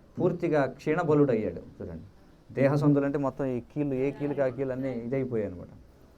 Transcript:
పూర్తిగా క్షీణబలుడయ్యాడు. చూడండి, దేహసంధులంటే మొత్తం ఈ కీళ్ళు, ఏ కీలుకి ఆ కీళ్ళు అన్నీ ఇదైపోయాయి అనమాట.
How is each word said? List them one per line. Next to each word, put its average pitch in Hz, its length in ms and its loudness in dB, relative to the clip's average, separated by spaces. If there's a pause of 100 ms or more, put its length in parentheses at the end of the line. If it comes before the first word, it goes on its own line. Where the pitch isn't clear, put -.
(200)
పూర్తిగా 160 460 2
క్షీణబలుడయ్యాడు. 139 1160 0
చూడండి, 82 200 -10 (520)
దేహసంధులంటే 143 640 4
మొత్తం 135 260 -2
ఈ 127 160 -2
కీళ్ళు, 143 340 -4
ఏ 131 160 0
కీలుకి 143 320 -4
ఆ 135 40 2
కీళ్ళు 127 280 -4
అన్నీ 131 180 -4
ఇదైపోయాయి 120 580 -2
అనమాట. 90 180 -12 (500)